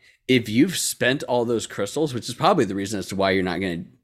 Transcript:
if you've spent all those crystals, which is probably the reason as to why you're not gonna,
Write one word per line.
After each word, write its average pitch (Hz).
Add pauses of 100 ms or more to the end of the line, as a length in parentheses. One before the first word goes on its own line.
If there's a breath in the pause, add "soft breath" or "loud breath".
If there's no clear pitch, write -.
(280 soft breath)
if 117
you've 135
spent -
all 123
those 117
crystals, 131
which 113
is 120
probably 165
the 98
reason 98
as -
to 98
why 95
you're 95
not 90
gonna, 87 (200)